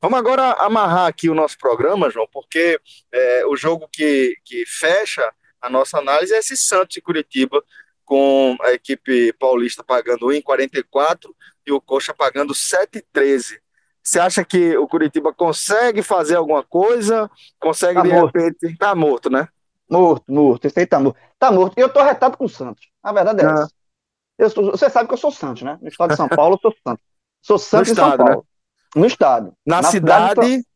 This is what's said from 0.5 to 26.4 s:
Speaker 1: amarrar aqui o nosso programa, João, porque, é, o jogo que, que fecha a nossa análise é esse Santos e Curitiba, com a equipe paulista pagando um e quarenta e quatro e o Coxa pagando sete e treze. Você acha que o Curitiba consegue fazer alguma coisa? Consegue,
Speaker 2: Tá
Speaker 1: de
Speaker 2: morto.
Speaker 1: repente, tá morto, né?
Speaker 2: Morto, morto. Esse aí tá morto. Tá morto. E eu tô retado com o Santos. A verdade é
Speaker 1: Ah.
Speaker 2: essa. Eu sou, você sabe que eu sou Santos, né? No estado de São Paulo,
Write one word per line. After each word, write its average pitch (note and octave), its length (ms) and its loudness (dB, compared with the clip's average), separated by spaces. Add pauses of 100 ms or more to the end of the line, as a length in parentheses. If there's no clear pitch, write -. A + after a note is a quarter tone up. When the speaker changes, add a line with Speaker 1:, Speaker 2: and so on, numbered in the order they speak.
Speaker 1:
amarrar F#3+ 540 0
aqui E3 220 -2
o D#3+ 60 -2
nosso D#3 240 -2
programa, C#3 500 0
João, A2 220 -6
porque, E3 480 -2 (320)
é, B2 340 0
o C#3+ 100 -2
jogo D#3+ 360 -4
que, C#3 520 0
que A#2+ 240 -10
fecha D#3+ 640 -2 (280)
a B2 100 -10
nossa C3 300 -2
análise D3+ 340 -2
é A3 60 0
esse C4 180 -8
Santos F#3+ 400 -2
e E3+ 40 -16
Curitiba, C#3+ 640 -4 (400)
com C3+ 580 2
a B2+ 120 2
equipe B2 600 -2
paulista B2 500 -2
pagando A#2+ 440 -2
um C3 40 0
e D3 100 -2
quarenta C3+ 380 -4
e B2 40 -8
quatro D#3 520 -4 (300)
e C#3+ 60 -6
o C#3 80 0
Coxa C3+ 360 -6
pagando C#3+ 400 -4
sete - 420 -4
e - 40 -14 (120)
treze. C3+ 480 -2 (400)
Você - 180 -2
acha F3+ 240 0
que E3+ 320 0
o C#3+ 120 0
Curitiba D#3 440 -2
consegue G#3 680 -2
fazer E3+ 340 0
alguma D#3 280 0
coisa? G#3+ 680 0 (300)
Consegue, F3 360 0
Speaker 2:
Tá F#3 60 4
Speaker 1:
de F3 80 4
Speaker 2:
morto. E3+ 260 4
Speaker 1:
repente, E3 420 -4
tá G3+ 180 0
morto, D3 340 0
né? C3 180 -2 (400)
Speaker 2:
Morto, E3 360 2 (100)
morto. C#3 320 2
Esse C#3+ 140 -2
aí F3+ 80 0
tá D#3 120 2
morto. C3+ 200 0 (180)
Tá C4 140 2
morto. F#3 260 2
E A#3+ 40 2
eu C4 80 4
tô C#4 120 2
retado C4 360 2
com C4+ 80 -6
o G3+ 40 -4
Santos. - 400 -16 (140)
A G#3 100 -8
verdade G3+ 280 0
é D3 40 4
Speaker 1:
Ah. D#3 80 2
Speaker 2:
essa. D3+ 180 -2 (680)
Eu G#3+ 100 4
sou, G#3 220 -2
você C4+ 180 0
sabe A#3 180 0
que C4 60 -4
eu B3 40 -6
sou D4 140 -2
Santos, C3 300 -12
né? C#3+ 180 -12
No - 100 -16
estado F3 200 -2
de D3+ 60 0
São C#3+ 120 -2
Paulo, D#3+ 280 4